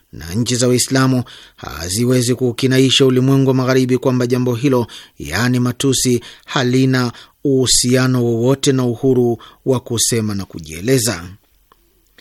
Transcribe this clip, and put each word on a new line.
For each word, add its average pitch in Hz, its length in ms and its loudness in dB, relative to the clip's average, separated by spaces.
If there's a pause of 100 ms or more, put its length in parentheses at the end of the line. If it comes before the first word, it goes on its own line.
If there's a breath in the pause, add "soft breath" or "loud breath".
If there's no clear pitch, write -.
(140 soft breath)
na 78 220 -14
nchi 117 200 -2
za 123 120 0
Waislamu 127 560 0 (320 loud breath)
haziwezi 117 800 -2
kukinaisha 131 680 2
ulimwengu 131 440 2
wa 131 60 4
Magharibi 127 420 2
kwamba 123 300 0
jambo 123 280 -2
hilo, 123 320 0 (320 loud breath)
yaani 107 400 -2
matusi, 123 640 0 (240 loud breath)
halina 127 680 0 (320 loud breath)
uhusiano 127 840 2
wowote 127 460 0
na 131 140 0
uhuru 123 520 0 (280 loud breath)
wa 131 140 0
kusema 110 560 -2
na 95 100 -8
kujieleza. 90 800 -4 (960 loud breath)